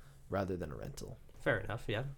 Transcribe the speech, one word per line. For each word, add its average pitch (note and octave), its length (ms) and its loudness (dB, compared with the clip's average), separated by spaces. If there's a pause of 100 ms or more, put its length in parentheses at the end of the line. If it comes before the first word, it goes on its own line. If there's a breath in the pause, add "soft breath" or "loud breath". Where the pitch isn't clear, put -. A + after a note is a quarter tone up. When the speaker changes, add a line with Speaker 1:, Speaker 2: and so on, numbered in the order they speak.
(300 soft breath)
Speaker 1:
rather F#2+ 260 4
than D#2+ 160 -2
a - 20 -6
rental. - 440 -6 (220)
Speaker 2:
Fair A#2+ 180 6
enough, - 280 -2
yeah. A2+ 180 2 (140)